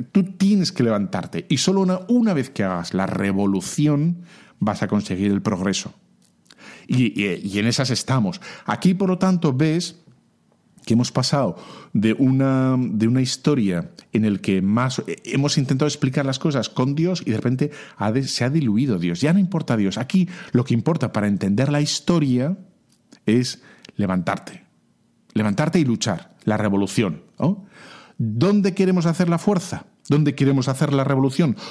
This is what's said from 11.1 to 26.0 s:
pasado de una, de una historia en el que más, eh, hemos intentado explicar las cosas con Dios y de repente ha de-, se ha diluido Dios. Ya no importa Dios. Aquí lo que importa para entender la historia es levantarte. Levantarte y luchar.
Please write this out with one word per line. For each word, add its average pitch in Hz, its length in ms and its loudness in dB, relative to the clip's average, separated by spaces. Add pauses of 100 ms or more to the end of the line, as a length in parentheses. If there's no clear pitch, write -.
pasado 127 440 0 (380)
de 107 180 2
una, 131 680 2
de 113 300 0
una 127 140 2
historia 113 680 0 (220)
en 110 140 2
el 98 160 0
que 95 180 0
más, 120 460 0
eh, 85 180 -6
hemos 139 320 0
intentado 143 320 0
explicar 139 380 -2
las 131 120 -2
cosas 139 300 0
con 135 260 -2
Dios 170 300 -2
y - 60 -4
de 110 80 0
repente 131 320 -2 (260)
ha 104 160 -2
de-, 131 120 0
se - 200 -4
ha 131 60 0
diluido 123 480 0
Dios. 85 240 -2
Ya 151 100 2
no 196 60 4
importa 165 400 0
Dios. 98 180 0
Aquí 170 320 0 (240)
lo 123 140 2
que 123 80 0
importa 131 360 0
para 104 160 -2
entender 101 460 0
la 147 80 2
historia 147 800 0 (680)
es 123 380 0 (340)
levantarte. 92 680 -4 (680)
Levantarte 110 480 0
y 147 60 2
luchar. 107 580 -4